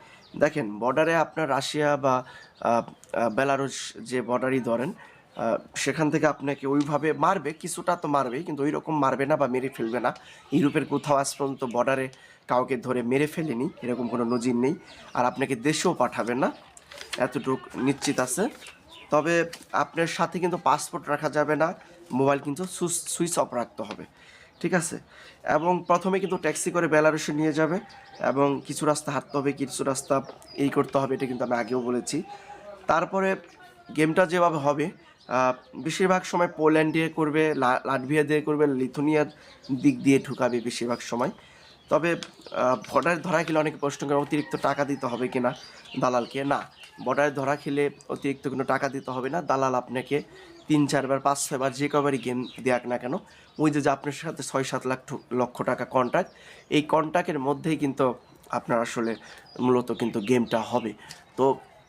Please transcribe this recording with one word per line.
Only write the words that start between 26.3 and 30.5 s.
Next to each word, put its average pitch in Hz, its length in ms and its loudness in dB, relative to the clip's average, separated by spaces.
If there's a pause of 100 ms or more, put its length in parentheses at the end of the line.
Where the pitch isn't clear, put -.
ট্যাক্সি 156 340 -2
করে 170 180 2
বেলারুশে 151 440 4
নিয়ে 156 200 2
যাবে 160 280 2 (400)
এবং 139 460 2
কিছু 147 200 -4
রাস্তা 147 260 0
হাঁটতে 139 260 -4
হবে, 139 140 0
কিছু 139 320 -4
রাস্তা 135 380 0 (320)